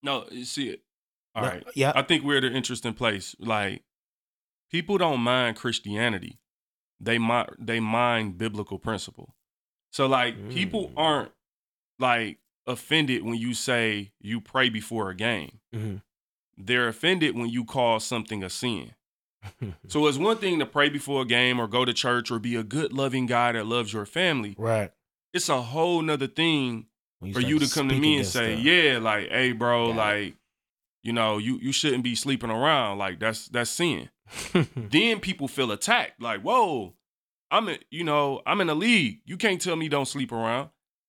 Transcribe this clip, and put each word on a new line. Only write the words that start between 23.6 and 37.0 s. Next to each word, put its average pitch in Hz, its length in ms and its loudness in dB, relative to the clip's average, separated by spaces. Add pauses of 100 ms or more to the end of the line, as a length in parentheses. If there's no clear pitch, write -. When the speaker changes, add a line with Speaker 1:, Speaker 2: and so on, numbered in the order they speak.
Speaker 1:
loves 113 260 -2
your 104 140 -4
family. 139 500 0
Speaker 2:
Right. 110 340 0 (440)
Speaker 1:
It's 175 160 -2
a 131 100 2
whole 160 400 0
nother 147 280 0
thing 139 580 0 (320)
Speaker 2:
When 95 100 -10
you 101 60 -6
Speaker 1:
For 123 60 2
Speaker 2:
start 127 100 2
Speaker 1:
you 151 100 4
to 139 80 4
Speaker 2:
to - 60 -2
Speaker 1:
come 143 140 0
to 131 60 2
Speaker 2:
speak 135 80 2
Speaker 1:
me 156 120 6
and 143 60 2
Speaker 2:
against 95 120 -2
Speaker 1:
say, 113 240 0
Speaker 2:
the 113 60 -2
Speaker 1:
"Yeah, 151 360 4
like, 107 320 0
hey, 123 220 2
bro, 120 360 2
Speaker 2:
Got 113 40 2
it. 113 40 -2
Speaker 1:
like, 104 380 0 (680)
you 113 100 -4
know, 110 260 2
you, 113 200 -2
you 131 140 -4
shouldn't 127 320 0
be 120 100 -2
sleeping 120 360 -2
around. 117 480 2
Like, 95 220 -4
that's, 110 280 -2
that's 120 220 -2
sin." 117 380 -2 (440)
Speaker 2:
<laughs> 160 240 2
Speaker 1:
Then 170 440 2
people 147 280 -6
feel 127 240 -2
attacked. 196 480 -2
Like, 113 220 -4
"Whoa, 165 520 0 (560)